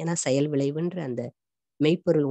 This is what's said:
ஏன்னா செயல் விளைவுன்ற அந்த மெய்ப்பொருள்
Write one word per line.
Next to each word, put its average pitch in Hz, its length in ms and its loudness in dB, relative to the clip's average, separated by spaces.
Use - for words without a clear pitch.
ஏன்னா 165 120 -2
செயல் 139 260 2
விளைவுன்ற 151 460 -2
அந்த 120 140 -6
மெய்ப்பொருள் 156 500 2